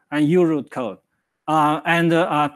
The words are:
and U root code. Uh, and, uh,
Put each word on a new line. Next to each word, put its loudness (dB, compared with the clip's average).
and 0
U 4
root -2
code. -8
Uh, 0
and, 2
uh, 0